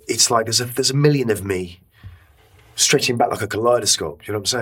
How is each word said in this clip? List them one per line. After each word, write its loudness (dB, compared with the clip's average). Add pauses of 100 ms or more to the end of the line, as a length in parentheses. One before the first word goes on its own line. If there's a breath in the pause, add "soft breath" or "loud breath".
it's 0
like 2
there's -2
a, -4
there's -2
a -2
million 4
of -2
me -4 (960 soft breath)
stretching 0
back 2
like -6
a -2
kaleidoscope, 0
you -10
know -4
what -4
I'm -4